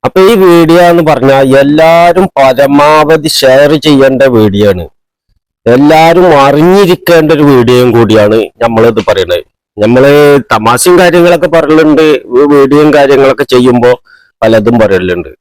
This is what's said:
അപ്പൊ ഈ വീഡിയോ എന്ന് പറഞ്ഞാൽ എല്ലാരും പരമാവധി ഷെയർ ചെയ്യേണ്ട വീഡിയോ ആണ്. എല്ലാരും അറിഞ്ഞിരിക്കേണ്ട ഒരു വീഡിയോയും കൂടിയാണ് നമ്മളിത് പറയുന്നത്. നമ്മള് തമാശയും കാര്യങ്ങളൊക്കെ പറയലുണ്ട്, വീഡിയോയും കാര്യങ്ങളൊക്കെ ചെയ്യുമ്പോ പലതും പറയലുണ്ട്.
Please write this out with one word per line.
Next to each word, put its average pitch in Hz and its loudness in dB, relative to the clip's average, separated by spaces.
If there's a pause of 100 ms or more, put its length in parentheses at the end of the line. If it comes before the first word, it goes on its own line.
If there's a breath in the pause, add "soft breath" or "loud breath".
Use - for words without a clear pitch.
അപ്പൊ 156 -6 (100)
ഈ 233 2 (120)
വീഡിയോ 170 2 (100)
എന്ന് 170 0
പറഞ്ഞാൽ 135 0 (180)
എല്ലാരും 165 0 (120)
പരമാവധി 143 0 (100)
ഷെയർ 135 2 (140)
ചെയ്യേണ്ട 135 0 (140)
വീഡിയോ 104 0
ആണ്. 85 -8 (920)
എല്ലാരും 160 2 (180)
അറിഞ്ഞിരിക്കേണ്ട 170 0
ഒരു 147 0
വീഡിയോയും 123 0
കൂടിയാണ് 107 0 (260)
നമ്മളിത് 113 0
പറയുന്നത്. 90 -4 (400)
നമ്മള് 127 2 (400)
തമാശയും 120 -2
കാര്യങ്ങളൊക്കെ 175 0
പറയലുണ്ട്, 156 0 (480)
വീഡിയോയും 143 2
കാര്യങ്ങളൊക്കെ 139 0
ചെയ്യുമ്പോ 123 0 (500 soft breath)
പലതും 110 0
പറയലുണ്ട്. 90 -4